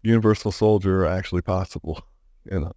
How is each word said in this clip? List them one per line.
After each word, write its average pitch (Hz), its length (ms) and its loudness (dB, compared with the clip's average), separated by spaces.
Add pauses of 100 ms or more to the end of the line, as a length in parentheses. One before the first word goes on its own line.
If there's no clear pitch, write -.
Universal 110 500 2
Soldier 95 520 2
are - 20 2
actually 90 340 -2
possible, 92 640 -6 (180)
<laughs> - 280 -20
you 92 80 -2
know? 69 160 -6